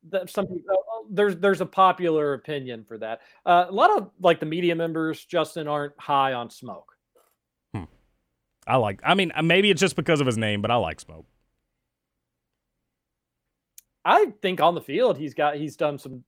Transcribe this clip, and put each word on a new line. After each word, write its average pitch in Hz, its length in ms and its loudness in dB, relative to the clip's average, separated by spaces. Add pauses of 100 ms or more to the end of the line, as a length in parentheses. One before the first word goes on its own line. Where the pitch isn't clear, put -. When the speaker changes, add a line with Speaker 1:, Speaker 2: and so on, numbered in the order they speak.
Speaker 1:
That 180 200 -4
some 190 180 -4
people, 185 280 -4
uh, 220 340 -4
there's, 202 280 2
there's 185 240 2
a 180 40 -2
popular 170 680 2
opinion 127 540 -8
for 113 120 -14
that. 110 220 -10 (240)
Uh, 175 220 6
a 180 40 -12
lot 277 200 4
of, 214 200 0 (100)
like, 170 180 2
the 170 60 -6
media 170 300 0
members, 160 500 -4
Justin, 160 420 -4
aren't 147 300 -4
high 135 360 0
on 120 160 -6
Smoke. - 460 -18 (800)
Speaker 2:
Hmm. 90 120 -8 (800)
I 120 100 0
like, 104 260 -2
I 170 120 4
mean, 190 200 0
uh, 160 60 -2
maybe 185 300 2
it's 160 100 2
just 185 140 0
because 156 260 0
of 135 60 2
his 113 100 0
name, 104 240 -2
but 107 100 -2
I 120 40 2
like 82 240 -2
Smoke. 80 260 -20 (2750)
Speaker 1:
I 311 220 6 (160)
think 185 180 0
on 170 140 6
the 151 60 -6
field, 190 360 0
he's 143 160 -8
got, 147 220 0
he's 147 200 -8
done 147 220 -2
some 131 300 -16